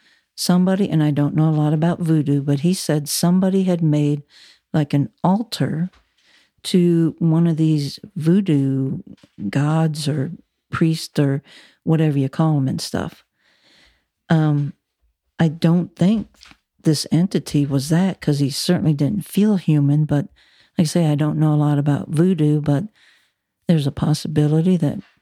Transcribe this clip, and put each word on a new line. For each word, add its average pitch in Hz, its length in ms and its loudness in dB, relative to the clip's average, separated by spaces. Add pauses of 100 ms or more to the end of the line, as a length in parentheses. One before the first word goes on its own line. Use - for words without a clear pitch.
(360)
somebody, 185 540 0
and 160 140 2
I 151 80 2
don't 143 240 0
know 156 140 2
a - 20 2
lot 151 220 0
about 165 260 0
voodoo, 147 420 0
but 143 200 -2
he 175 120 0
said 151 360 -4
somebody 185 540 0
had 175 180 0
made, 147 420 0 (500)
like, 156 200 0
an 143 160 0 (140)
altar 175 640 -2 (760)
to 170 560 2
one 165 280 2
of 160 100 0
these 156 420 -2 (160)
voodoo 143 840 0 (500)
gods 151 580 -2
or 135 240 -4 (380)
priests - 500 -2
or 139 220 0 (420)
whatever 156 340 0
you 135 120 0
call 156 280 0
'em 135 100 0
and - 140 -4
stuff. - 420 -8 (1080)
Um, 151 440 0 (640)
I 165 80 4
don't 165 480 0
think 196 320 0 (560)
this 156 280 0
entity 151 540 0
was 139 240 -4
that, 180 320 0
'cause 143 180 0
he 139 100 0
certainly 156 440 0
didn't 151 320 -2
feel 208 300 0
human, 151 500 2
but 143 200 -2 (520)
like - 20 2
I 175 40 2
say, 160 240 0
I 147 80 2
don't 151 240 -2
know 156 140 2
a - 20 2
lot 147 240 2
about 143 300 -2
voodoo, 151 520 2
but 147 220 0 (840)
there's 151 200 2
a 135 40 0
possibility 156 880 0
that 165 220 -2 (220)